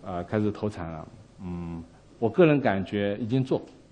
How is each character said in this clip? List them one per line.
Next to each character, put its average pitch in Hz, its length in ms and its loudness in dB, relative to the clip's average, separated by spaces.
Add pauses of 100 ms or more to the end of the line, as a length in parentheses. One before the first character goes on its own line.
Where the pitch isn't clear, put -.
呃， 90 180 -6
开 107 160 -2
始 104 120 2
投 104 180 -4
产 85 200 -10
了。 80 180 -10 (360)
嗯， 85 400 -8 (340)
我 117 120 2
个 175 160 6
人 147 140 6
感 98 240 2
觉 101 360 0
已 120 60 -4
经 127 180 2
做， 131 180 0 (300)